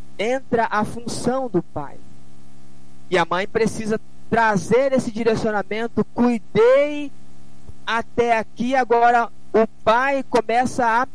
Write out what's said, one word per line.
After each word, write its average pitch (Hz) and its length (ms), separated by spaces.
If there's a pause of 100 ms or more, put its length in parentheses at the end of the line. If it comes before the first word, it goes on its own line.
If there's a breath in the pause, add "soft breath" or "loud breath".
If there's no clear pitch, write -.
(180)
entra 233 540
a 214 120
função 240 680
do 170 120
pai. 143 360 (1120)
E 180 80
a 170 80
mãe 185 220
precisa 220 520 (300)
trazer 226 600
esse 247 200
direcionamento, 214 920 (100)
"Cuidei 277 1000 (760)
até 233 520
aqui", 240 380
agora 233 540 (240)
o 220 120 (180)
pai 262 400
começa 233 640
a 233 300